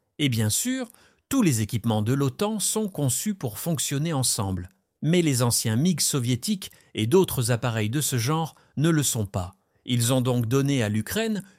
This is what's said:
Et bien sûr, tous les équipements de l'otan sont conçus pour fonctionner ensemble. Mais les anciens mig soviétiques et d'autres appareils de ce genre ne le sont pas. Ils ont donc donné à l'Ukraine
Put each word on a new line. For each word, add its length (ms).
Et 120
bien 200
sûr, 400
tous 120
les 200
équipements 400
de 120
l'otan 460
sont 280
conçus 480
pour 240
fonctionner 540
ensemble. 560
Mais 200
les 220
anciens 320
mig 240
soviétiques 720
et 140
d'autres 440
appareils 380
de 120
ce 160
genre 380
ne 120
le 140
sont 220
pas. 300
Ils 260
ont 100
donc 260
donné 360
à 60
l'Ukraine 540